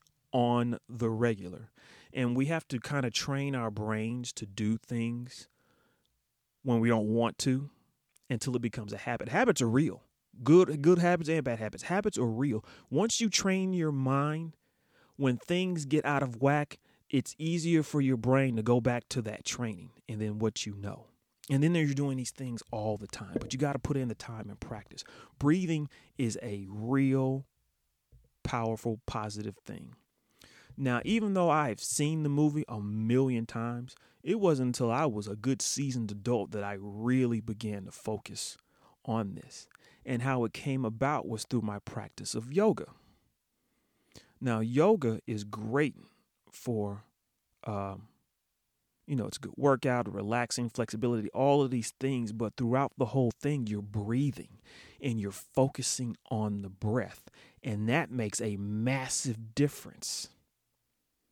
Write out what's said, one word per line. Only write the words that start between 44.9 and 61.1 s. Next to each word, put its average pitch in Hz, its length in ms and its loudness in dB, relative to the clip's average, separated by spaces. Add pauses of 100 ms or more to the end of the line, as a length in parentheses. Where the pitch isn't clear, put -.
is 104 180 -4
great 110 520 -2 (540)
for, 104 540 -4 (600)
um, 98 440 -6 (1000)
you 147 100 -2
know, 110 100 -2
it's - 120 -10
a - 20 -20
good - 160 -12
workout, 123 560 2
relaxing, 117 560 -2
flexibility, 113 600 0
all 143 320 4
of 127 80 0
these 123 280 -2
things. 123 340 -2
But 110 240 -4
throughout 127 400 0
the 127 100 0
whole 123 260 2
thing, 143 340 -2
you're 104 160 -2
breathing 107 800 -2 (400)
and 113 200 -2
you're 101 120 -4
focusing - 840 -2 (140)
on 104 320 0
the 98 80 -10
breath. 104 600 -2 (340)
And 107 240 -2
that 123 220 2
makes 113 300 -2
a 107 160 -2
massive 113 960 -2
difference - 760 -2 (1040)